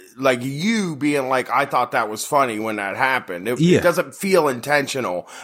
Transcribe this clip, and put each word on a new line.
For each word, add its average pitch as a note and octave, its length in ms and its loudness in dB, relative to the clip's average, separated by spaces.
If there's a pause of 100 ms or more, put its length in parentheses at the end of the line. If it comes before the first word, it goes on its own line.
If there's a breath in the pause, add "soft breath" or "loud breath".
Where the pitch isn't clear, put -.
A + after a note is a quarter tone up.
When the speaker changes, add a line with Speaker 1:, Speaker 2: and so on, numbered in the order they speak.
(180)
Speaker 1:
like, C3 240 2
you E3+ 540 -2
being C#3 340 0
like, B2+ 200 0
"I C3 160 2
thought B2+ 260 0
that A#2 180 0
was G#2+ 160 -8
funny B2+ 340 2
when G#2+ 180 -2
that G2 180 -4
happened." A2 520 -2
It, B2 120 -2
Speaker 2:
Yeah. E3 180 6
Speaker 1:
it - 60 2
doesn't E3+ 320 0
feel F#3 320 2
intentional, B2+ 800 -2 (160 loud breath)